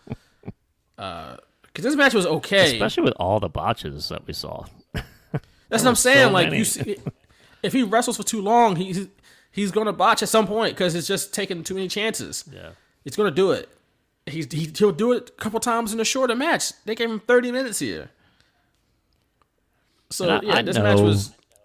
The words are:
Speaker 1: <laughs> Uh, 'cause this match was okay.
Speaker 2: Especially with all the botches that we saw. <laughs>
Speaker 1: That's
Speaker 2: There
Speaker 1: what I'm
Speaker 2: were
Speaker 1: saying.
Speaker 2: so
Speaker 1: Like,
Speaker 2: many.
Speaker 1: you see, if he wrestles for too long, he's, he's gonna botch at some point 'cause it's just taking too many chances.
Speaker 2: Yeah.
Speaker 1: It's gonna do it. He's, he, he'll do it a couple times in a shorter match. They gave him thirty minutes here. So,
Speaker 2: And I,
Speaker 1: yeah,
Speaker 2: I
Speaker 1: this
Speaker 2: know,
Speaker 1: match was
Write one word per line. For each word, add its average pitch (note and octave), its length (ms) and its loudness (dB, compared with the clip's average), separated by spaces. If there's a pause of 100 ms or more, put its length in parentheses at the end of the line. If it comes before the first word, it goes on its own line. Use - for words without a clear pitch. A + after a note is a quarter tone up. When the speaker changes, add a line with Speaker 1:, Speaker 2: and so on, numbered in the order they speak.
Speaker 1:
<laughs> - 60 -12 (840)
Uh, E2+ 380 -12 (380)
'cause D#3 100 -8
this C#4+ 100 0
match C#4 200 4
was F#3 120 2
okay. D#3+ 460 2
Speaker 2:
Especially G#3 320 0
with C3 160 2
all F#2+ 180 2
the G2+ 100 -2
botches D2+ 600 -6
that - 180 -10
we - 60 -10
saw. - 320 -12 (140)
<laughs> - 140 -20
Speaker 1:
That's - 120 -8 (280)
Speaker 2:
There - 80 -6 (300)
Speaker 1:
what A3 120 0
I'm B3 100 4
Speaker 2:
were A3+ 40 0
Speaker 1:
saying. B3+ 320 6
Speaker 2:
so G3 40 2
Speaker 1:
Like, F3+ 140 4
Speaker 2:
many. D3+ 120 -2
Speaker 1:
you A3 60 0
see, - 320 -4 (640)
if G3+ 100 -4
he C4 120 2
wrestles A3+ 320 0
for G3 80 -8
too A3 180 -4
long, A3 340 4
he's, F#3+ 300 -4 (460)
he's G3 180 -2
gonna G#3+ 220 0
botch G#3 320 2
at F#3 60 -2
some A3 180 4
point G#3 280 -2
'cause F3+ 200 0
it's E3 100 -6
just - 260 -4
taking F#3+ 300 -6
too F#3 120 -8
many F#3+ 140 -4
chances. G3+ 640 -6
Speaker 2:
Yeah. F2+ 180 -18 (340)
Speaker 1:
It's C3 120 -12
gonna G#3 140 2
do F3 220 2
it. - 160 -4 (580)
He's, C#3+ 260 -8
he, D#3 240 -4
he'll G#3 160 4
do A3 200 0
it - 180 -4
a - 100 -18
couple A3 200 -4
times A#3 340 -2
in A3+ 60 -2
a A3 40 -2
shorter B3 300 0
match. C#4+ 380 -2 (120)
They A3 120 -6
gave A#3 140 -2
him A3 100 -6
thirty B3 320 2
minutes B3+ 260 -4
here. F2+ 320 -6 (2000)
So, F3+ 180 -4
Speaker 2:
And - 40 2
I, - 160 0
Speaker 1:
yeah, G2+ 100 2
Speaker 2:
I A#2 40 2
Speaker 1:
this - 140 -2
Speaker 2:
know, G#2+ 60 4
Speaker 1:
match G2+ 180 6
was G2+ 340 4 (300)